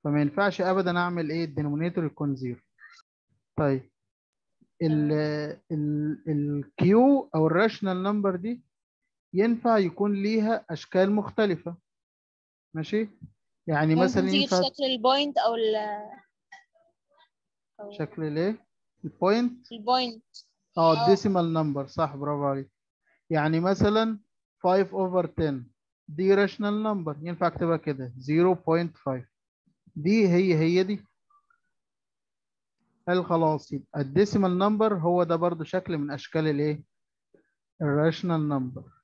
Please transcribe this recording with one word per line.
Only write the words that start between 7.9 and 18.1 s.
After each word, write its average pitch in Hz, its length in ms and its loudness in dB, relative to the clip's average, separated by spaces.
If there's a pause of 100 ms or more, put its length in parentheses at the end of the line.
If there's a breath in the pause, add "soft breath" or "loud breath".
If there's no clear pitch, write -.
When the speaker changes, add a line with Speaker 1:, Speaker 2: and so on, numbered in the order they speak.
Speaker 1:
نمبر 196 340 -2
دي 226 260 -8 (720)
ينفع 226 440 2
يكون 202 440 0
ليها 220 480 0
أشكال 185 420 0
مختلفة. 202 640 -2 (1000)
ماشي؟ 208 340 -4 (580)
يعني 156 280 2
Speaker 2:
ممكن 165 100 4
Speaker 1:
مثلًا - 180 2
Speaker 2:
تيجي - 260 0
في - 60 0
Speaker 1:
ينفع 185 140 2
Speaker 2:
شكل 277 160 -6
البوينت 262 540 0
أو 233 160 0
ال، 220 220 -2 (2000)
أو 208 100 -16
Speaker 1:
شكل 175 340 -8